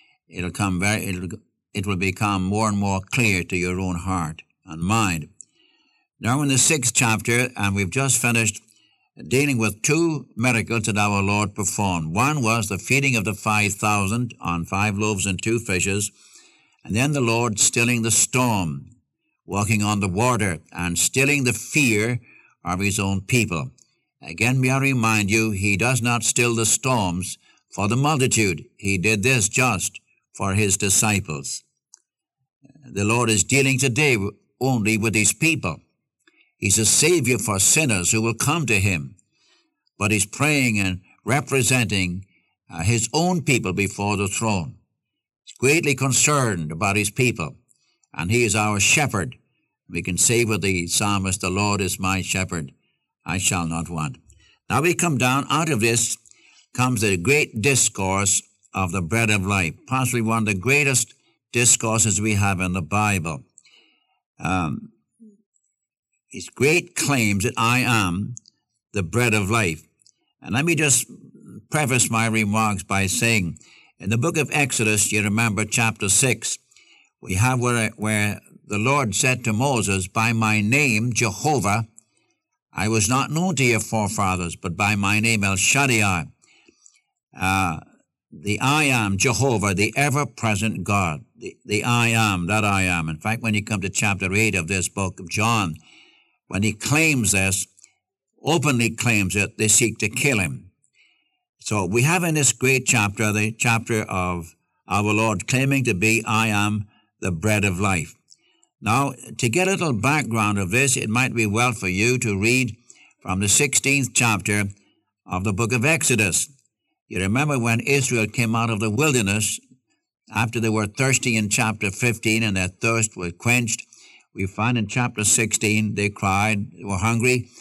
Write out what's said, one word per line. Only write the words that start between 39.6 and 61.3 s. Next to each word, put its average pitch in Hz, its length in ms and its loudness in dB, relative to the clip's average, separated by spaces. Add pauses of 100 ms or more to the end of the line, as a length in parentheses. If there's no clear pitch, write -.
but 104 140 0
he's 98 140 0
praying 135 520 0
and 92 220 -2 (240)
representing, 110 1000 0 (440)
uh, 82 140 -8
his 110 300 0
own 170 300 2
people 113 280 0
before 101 460 -2
the 98 100 -2
throne. 95 480 -2 (720)
He's - 120 -20
greatly 147 380 2
concerned 127 800 2
about 98 240 0
his 101 120 0
people, 82 460 0 (580)
and 85 160 -6
he 120 140 4
is 107 140 2
our 107 200 0
shepherd. 98 600 0 (520)
We 87 120 -6
can 87 160 -4
say 120 260 4
with 107 180 0
the 90 260 0
psalmist, 95 520 0
"The 92 100 -4
Lord 101 300 0
is 92 180 -2
my 92 240 0
shepherd, 90 520 -4 (520)
I 87 120 -4
shall 92 280 -2
not 80 240 -6
want." 78 280 -6 (520)
Now 120 120 2
we 175 120 2
come 165 240 0
down, 131 320 0
out 160 200 0
of 123 100 0
this 117 380 0 (580)
comes 123 240 2
the 101 160 2
great 117 460 0
discourse 98 840 0 (300)
of 95 180 -2
the 95 100 -2
bread 113 280 0
of 98 160 2
life, 95 300 0 (120)
possibly 127 340 -2
one 113 180 0
of 107 60 0
the 101 140 -2
greatest 135 540 0 (400)